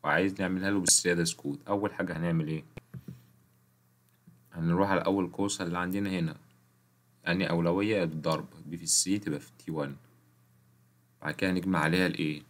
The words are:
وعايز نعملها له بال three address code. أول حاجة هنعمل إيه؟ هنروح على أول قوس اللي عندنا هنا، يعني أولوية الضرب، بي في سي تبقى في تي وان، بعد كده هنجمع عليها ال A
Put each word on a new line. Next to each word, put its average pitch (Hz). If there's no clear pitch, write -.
وعايز 92
نعملها 95
له 101
بال 90
three -
address 82
code. 71
أول 101
حاجة 87
هنعمل 82
إيه؟ 78
هنروح 85
على 92
أول 95
قوس 98
اللي 87
عندنا 95
هنا، 85
يعني 87
أولوية 90
الضرب، 78
بي 80
في 82
سي 95
تبقى 76
في -
تي 82
وان، 71
بعد 76
كده 95
هنجمع 90
عليها 85
ال 76
A -